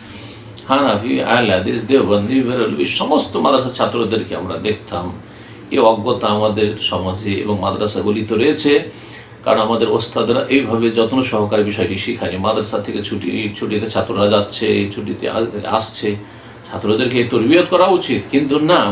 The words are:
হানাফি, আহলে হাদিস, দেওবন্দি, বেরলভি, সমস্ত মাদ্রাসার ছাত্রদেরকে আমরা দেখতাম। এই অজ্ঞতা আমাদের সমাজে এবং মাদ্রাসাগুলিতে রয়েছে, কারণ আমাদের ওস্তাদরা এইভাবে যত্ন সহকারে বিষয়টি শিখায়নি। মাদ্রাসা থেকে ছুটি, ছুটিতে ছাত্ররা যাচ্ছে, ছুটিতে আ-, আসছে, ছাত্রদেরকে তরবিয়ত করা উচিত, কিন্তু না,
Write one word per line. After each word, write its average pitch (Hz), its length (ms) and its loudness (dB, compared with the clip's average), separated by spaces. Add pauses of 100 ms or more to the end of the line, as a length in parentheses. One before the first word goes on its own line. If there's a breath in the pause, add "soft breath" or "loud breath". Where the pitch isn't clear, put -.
(680 loud breath)
হানাফি, 131 560 2
আহলে 110 300 2
হাদিস, 113 340 0
দেওবন্দি, 127 540 4
বেরলভি, 120 440 0
সমস্ত - 520 0
মাদ্রাসার 131 360 2
ছাত্রদেরকে 107 640 -2
আমরা 85 220 -6
দেখতাম। 92 560 -4 (580 loud breath)
এই 135 80 2
অজ্ঞতা 110 480 2
আমাদের 107 540 2
সমাজে 98 520 -2
এবং 101 260 -2
মাদ্রাসাগুলিতে 104 760 -2
রয়েছে, 143 560 2 (520 loud breath)
কারণ 110 180 4
আমাদের 113 280 2
ওস্তাদরা 113 600 0
এইভাবে 117 400 2
যত্ন 113 320 2
সহকারে 104 420 0
বিষয়টি 98 340 -2
শিখায়নি। 95 400 -4
মাদ্রাসা 107 420 -2
থেকে 107 240 -6
ছুটি, 104 520 -4
ছুটিতে 107 320 -4
ছাত্ররা 104 420 0
যাচ্ছে, 104 600 2
ছুটিতে 104 380 -6
আ-, 113 160 0 (200)
আসছে, 107 500 -2 (560 loud breath)
ছাত্রদেরকে 117 520 0
তরবিয়ত 131 460 4
করা 247 160 4
উচিত, 180 360 2 (100)
কিন্তু 143 280 2
না, 156 320 4